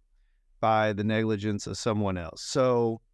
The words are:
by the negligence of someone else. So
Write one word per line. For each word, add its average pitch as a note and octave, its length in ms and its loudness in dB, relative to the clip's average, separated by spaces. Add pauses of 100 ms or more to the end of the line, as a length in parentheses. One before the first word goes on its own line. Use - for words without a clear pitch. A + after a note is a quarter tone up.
(600)
by A2 320 4
the G2+ 100 -2
negligence G#2+ 640 0
of G#2+ 100 -8
someone G#2 400 0
else. E2 240 -10
So A#2+ 600 0 (120)